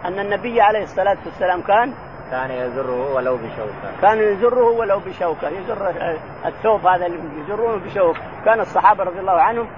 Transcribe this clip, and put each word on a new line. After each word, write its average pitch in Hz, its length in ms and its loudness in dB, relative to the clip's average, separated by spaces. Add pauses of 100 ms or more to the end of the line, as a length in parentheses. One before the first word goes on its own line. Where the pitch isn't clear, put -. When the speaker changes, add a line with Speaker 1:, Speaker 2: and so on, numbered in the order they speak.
Speaker 1:
أن 180 140 -6
النبي 202 420 -2
عليه 214 220 4
الصلاة 190 420 0
والسلام 180 380 -2
كان 226 320 2 (360)
Speaker 2:
كان 127 200 -6
يزره 127 640 -4
ولو 127 220 0
بشوكة. 104 640 -10
Speaker 1:
كان 214 160 6
يزره 233 520 4
ولو 220 280 2
بشوكة، 175 500 -4
يزر 190 440 -4 (540)
الثوب 196 400 2
هذا 180 200 4
اللي 175 120 -4 (220)
يزره 214 360 -2
بشوك. 180 400 0 (280)
كان 226 160 4
الصحابة 190 440 4
رضي 180 160 -4
الله 185 200 2
عنهم 226 260 2 (100)